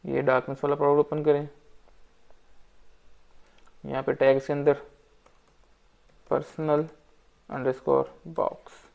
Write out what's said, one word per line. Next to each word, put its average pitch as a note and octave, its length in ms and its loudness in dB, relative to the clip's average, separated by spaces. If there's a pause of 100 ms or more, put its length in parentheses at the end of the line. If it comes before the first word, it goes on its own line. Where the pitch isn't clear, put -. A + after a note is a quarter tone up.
ये C3+ 180 -4
darkness C3 420 0
वाला C#3+ 120 0
product C#3+ 320 2
open D3+ 160 -6
करें, D3+ 240 2 (2250)
यहाँ C#3 200 -8
पे C3+ 100 -2
tags C3+ 340 4
के D3 60 -2
अंदर C#3+ 280 2 (1500)
personal D3+ 520 -2 (640)
underscore C3+ 540 -2 (300)
box - 380 -6 (240)